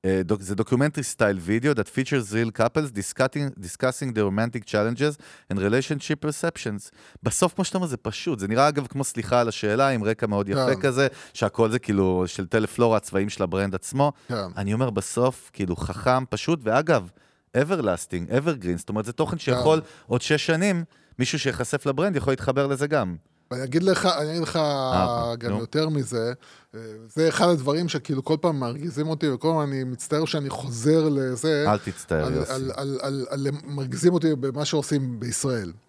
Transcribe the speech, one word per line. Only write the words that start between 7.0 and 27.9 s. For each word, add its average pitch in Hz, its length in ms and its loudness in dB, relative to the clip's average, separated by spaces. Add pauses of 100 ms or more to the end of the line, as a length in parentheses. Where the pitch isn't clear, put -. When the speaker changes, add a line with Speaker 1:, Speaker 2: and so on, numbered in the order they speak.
Speaker 1:
בסוף, 165 300 2
כמו 190 100 -2
שאתה - 140 -2
אומר, 180 100 0
זה 127 100 -4
פשוט. 117 420 -4
זה 98 80 -2
נראה, 123 200 4
אגב, 143 200 0
כמו, 139 160 -4
סליחה 123 380 0
על 117 60 2
השאלה, 110 420 2
עם 117 140 0
רקע 110 240 0
מאוד 101 220 0
יפה 127 260 2
Speaker 2:
כן. - 60 -8
Speaker 1:
כזה, 135 260 2 (260)
שהכל 110 380 2
זה 120 80 0
כאילו 92 480 2
של 90 200 -6
טלפלורה, 113 500 2
הצבעים 98 320 -2
של - 140 -4
הברנד 95 320 0
עצמו. 139 360 0 (160)
Speaker 2:
כן. 120 80 -6 (220)
Speaker 1:
אני 101 160 0
אומר, 123 160 0
בסוף, 117 640 -2
כאילו, 87 220 -2
חכם, 127 540 0
פשוט, 156 340 0
ואגב, 117 460 2 (480)
everlasting, 110 720 0
evergreen, 123 460 0
זאת - 120 -10
אומרת, 104 160 -2
זה 120 80 -8
תוכן 156 240 -2
שיכול 139 420 2
Speaker 2:
כן. 151 60 -6 (220)
Speaker 1:
עוד 123 140 0
שש 151 240 0
שנים, 170 380 2 (360)
מישהו 127 200 0
שיחשף 131 460 -2
לברנד 156 300 0
יכול 135 180 2
להתחבר 135 340 2
לזה 139 200 0
גם. 113 280 0 (360)
Speaker 2:
ואני 127 120 -6
אגיד 151 200 0
לך, 185 220 4
אני 151 260 2
אגיד 170 100 -4
לך - 140 -6
Speaker 1:
אה, 120 840 0
Speaker 2:
גם 117 120 -4
Speaker 1:
נו. 104 80 -2
Speaker 2:
יותר 156 300 -2
מזה, 123 440 -2 (420)
אה, 110 40 -14 (340)
זה 160 160 4
אחד 175 200 4
הדברים 156 400 2
שכאילו 135 340 -2